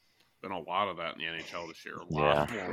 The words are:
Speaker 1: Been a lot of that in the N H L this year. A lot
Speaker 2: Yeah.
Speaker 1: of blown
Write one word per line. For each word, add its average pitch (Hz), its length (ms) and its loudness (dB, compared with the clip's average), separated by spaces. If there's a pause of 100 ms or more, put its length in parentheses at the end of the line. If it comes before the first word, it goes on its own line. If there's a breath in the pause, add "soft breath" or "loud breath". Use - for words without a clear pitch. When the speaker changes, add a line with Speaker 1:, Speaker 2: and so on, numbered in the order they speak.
(440)
Speaker 1:
Been 95 80 -6
a 92 80 -4
lot 90 300 2
of 85 80 -4
that 82 160 -2
in - 80 -10
the 80 40 -2
N 82 140 -4
H 78 160 -8
L 85 120 -6
this 82 180 -14
year. 78 100 -10
A 82 180 -6
lot 76 80 2
Speaker 2:
Yeah. 73 220 8
Speaker 1:
of 76 60 0
blown 90 240 -4